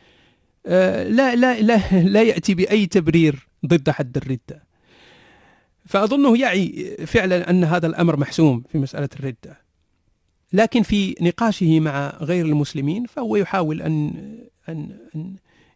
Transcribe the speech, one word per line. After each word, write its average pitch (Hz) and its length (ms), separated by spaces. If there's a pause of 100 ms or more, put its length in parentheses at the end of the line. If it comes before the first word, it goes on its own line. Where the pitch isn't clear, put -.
(640)
آه، 185 380
لا، 240 320
لا، 240 260
لا، 208 400
لا 196 200
يأتي 208 320
بأي 196 320
تبرير 156 640 (180)
ضد 147 240
حد 135 280
الردة، - 460 (1200)
فأظنه 233 520
يعي 196 600 (100)
فعلًا 185 420
أن 180 140
هذا 165 240
الأمر 160 320
محسوم 139 520
في 165 60
مسألة 139 320 (100)
الردة، 131 420 (920)
لكن 220 280
في 196 400
نقاشه 170 580
مع 143 420
غير 170 240
المسلمين 151 600
فهو 226 300
يحاول 180 460
أن، 156 320 (560)
أن، 156 300 (160)
أن 180 200 (400)